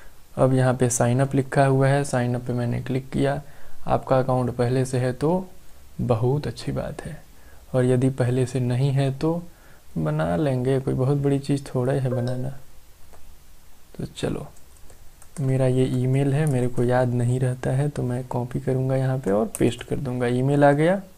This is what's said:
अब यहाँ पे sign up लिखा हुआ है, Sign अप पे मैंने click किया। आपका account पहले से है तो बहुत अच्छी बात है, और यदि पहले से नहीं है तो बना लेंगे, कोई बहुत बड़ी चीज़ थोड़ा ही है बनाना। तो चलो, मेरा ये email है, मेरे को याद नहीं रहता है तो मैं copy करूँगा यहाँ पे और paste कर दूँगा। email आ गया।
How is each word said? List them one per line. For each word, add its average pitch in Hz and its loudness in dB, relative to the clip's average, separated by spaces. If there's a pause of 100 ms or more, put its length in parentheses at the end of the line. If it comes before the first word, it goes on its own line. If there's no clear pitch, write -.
(380)
अब 131 4
यहाँ 127 4
पे 127 2
sign 123 2
up 135 2
लिखा 135 2
हुआ 135 4
है, 143 4
Sign 123 0
अप 123 -4
पे 123 -4
मैंने 120 0
click 131 -4
किया। 139 0 (460)
आपका 131 2
account 127 2
पहले 123 0
से 127 -2
है 127 0
तो 170 0 (520)
बहुत 123 0
अच्छी 123 -6
बात 131 -6
है, 156 -12 (580)
और 127 4
यदि 127 4
पहले 127 0
से 127 -4
नहीं 123 2
है 135 2
तो 160 0 (680)
बना 156 0
लेंगे, 135 2
कोई 131 -2
बहुत 131 2
बड़ी 139 2
चीज़ 143 -2
थोड़ा 127 -2
ही 143 0
है 131 0
बनाना। 127 -2 (1500)
तो - -6
चलो, - -6 (960)
मेरा 131 2
ये 127 4
email 135 2
है, 156 2
मेरे 123 2
को 123 2
याद 123 2
नहीं 123 2
रहता 131 -2
है 139 0
तो 139 -4
मैं 123 -2
copy 123 -4
करूँगा 131 0
यहाँ 131 0
पे 180 -2
और 208 0
paste 123 2
कर - -4
दूँगा। 123 -2
email 135 4
आ 143 8
गया। 165 2 (180)